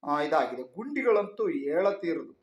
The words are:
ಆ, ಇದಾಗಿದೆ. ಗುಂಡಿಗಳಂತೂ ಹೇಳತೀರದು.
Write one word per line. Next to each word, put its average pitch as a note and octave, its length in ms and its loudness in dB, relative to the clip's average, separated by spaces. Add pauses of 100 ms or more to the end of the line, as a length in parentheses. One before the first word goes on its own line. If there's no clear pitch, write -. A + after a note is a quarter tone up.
ಆ, D3 180 0
ಇದಾಗಿದೆ. C3 420 0
ಗುಂಡಿಗಳಂತೂ A3 840 0
ಹೇಳತೀರದು. D#3+ 960 -2